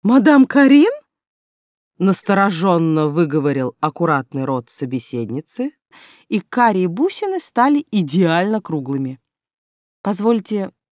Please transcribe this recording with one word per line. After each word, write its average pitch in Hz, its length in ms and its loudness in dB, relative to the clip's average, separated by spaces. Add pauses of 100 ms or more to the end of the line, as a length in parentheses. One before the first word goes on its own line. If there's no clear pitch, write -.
"Мадам 262 420 6
Карин?" 285 460 6 (1040)
настороженно 180 1080 0
выговорил 143 720 -2
аккуратный 147 640 -4
рот 127 260 -6
собеседницы, 127 1000 -8 (560)
и 220 100 -2
карие 196 480 0
бусины 359 540 -4
стали 285 500 0
идеально 180 720 0
круглыми. 135 600 -8 (840)
"Позвольте, 202 680 -2 (220)